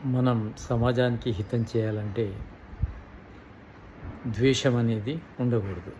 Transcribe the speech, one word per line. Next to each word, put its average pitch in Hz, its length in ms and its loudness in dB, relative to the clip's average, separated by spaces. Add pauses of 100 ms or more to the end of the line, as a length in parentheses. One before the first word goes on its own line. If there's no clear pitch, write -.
మనం 127 520 2
సమాజానికి 120 720 2
హితం 110 340 0 (120)
చేయాలంటే 107 600 -2 (1900)
ద్వేషం 123 480 4
అనేది 117 460 0 (180)
ఉండకూడదు. 98 600 0